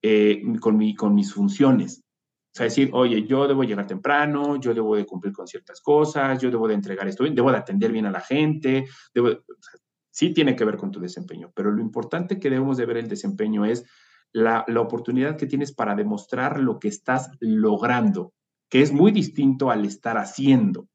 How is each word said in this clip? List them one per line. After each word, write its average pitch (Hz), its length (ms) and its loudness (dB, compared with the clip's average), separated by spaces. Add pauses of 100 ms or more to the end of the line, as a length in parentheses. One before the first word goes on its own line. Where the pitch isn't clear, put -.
eh, 107 400 4 (200)
con 107 160 2
mi, 107 180 2
con 104 200 2
mis 101 180 2
funciones. 104 640 2
O - 540 -20
sea, 123 100 -4
decir, 135 300 2
"Oye, 117 340 2
yo 135 180 2
debo 135 200 2
llegar 101 220 -4
temprano, 143 720 -2
yo 123 160 -2
debo 110 220 0
de 104 100 -2
cumplir 98 280 -8
con 95 140 -14
ciertas - 340 -18
cosas, 143 600 2
yo 127 80 0
debo 113 200 0
de 107 60 2
entregar 98 340 -4
esto 120 140 -4
bien, 147 120 0
debo 127 160 4
de 113 60 2
atender 101 340 -2
bien 110 140 -2
a 98 60 -2
la 95 100 -6
gente", 143 640 0 (280)
debo 120 140 2
de, - 80 0
o - 100 -20
sea, - 360 -20 (280)
sí 165 240 -2
tiene 147 220 2
que - 80 -2
ver 104 140 0
con 98 120 -8
tu - 120 -10
desempeño, 87 520 -14
pero 104 180 -2
lo 110 100 -2
importante 170 580 -6
que 143 100 -2
debemos 131 280 -2
de 120 80 -2
ver 117 100 -4
el 117 140 -6
desempeño 104 560 -2
es 120 180 -2 (480)
la, 113 380 2
la 117 100 0
oportunidad 127 560 -2
que - 100 -4
tienes 139 280 -4
para 107 200 -4
demostrar 107 640 -4
lo 131 220 0
que 107 80 -4
estás - 440 -4 (100)
logrando, 107 920 0 (380)
que 131 120 4
es 147 120 4
muy 180 180 6
distinto 135 600 0
al 107 120 0
estar 110 340 -6
haciendo. 113 760 2